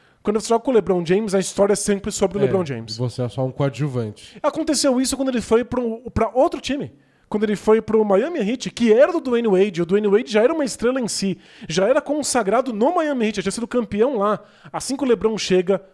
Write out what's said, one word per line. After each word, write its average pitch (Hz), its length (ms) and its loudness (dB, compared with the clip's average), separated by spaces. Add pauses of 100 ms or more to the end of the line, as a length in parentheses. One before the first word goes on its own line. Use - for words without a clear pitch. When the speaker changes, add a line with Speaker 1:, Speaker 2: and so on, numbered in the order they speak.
(220)
Speaker 1:
Quando 208 180 -2
você - 80 -6
joga 226 140 2
com 277 80 0
o 262 40 4
LeBron 180 300 2
James, 185 300 0
a 196 60 2
história 202 320 0
é 202 40 2
sempre 202 360 -4
sobre 190 260 -2
o - 20 -2
Speaker 2:
É, 202 40 4
Speaker 1:
LeBron 190 200 0
James. 113 320 -8
Speaker 2:
você 123 260 -4
é 123 60 -2
só 131 160 -4
um 131 60 -4
coadjuvante. 127 920 -4
Speaker 1:
Aconteceu 285 580 0
isso 262 160 -2
quando 262 140 -2
ele 247 100 -2
foi 226 240 0
pro, 240 380 -4 (100)
pra 214 220 0
outro 294 260 2
time. 247 320 -6 (360)
Quando 214 160 -2
ele 214 120 0
foi 220 240 2
pro 220 240 2
Miami 240 360 0
Heat, 214 300 -4
que 226 220 2
era 285 200 6
do 330 80 -2
Dwayne 240 280 -2
Wade, 185 340 2
o 170 40 -2
Dwayne 208 220 2
Wade 233 240 2
já 208 100 4
era 262 100 4
uma 311 120 -2
estrela 247 360 -2
em 233 60 -2
si, 190 320 -4 (300)
já 185 180 0
era 277 160 4
consagrado 254 720 0
no 226 200 2
Miami 294 340 0
Heat, 214 100 -4
já 190 60 -2
tinha 190 100 -4
sido 220 160 -6
campeão 233 500 0
lá. 202 220 0 (320)
Assim 202 240 -6
que 285 80 -4
o - 20 0
LeBron 220 320 0
chega, 185 420 0 (140)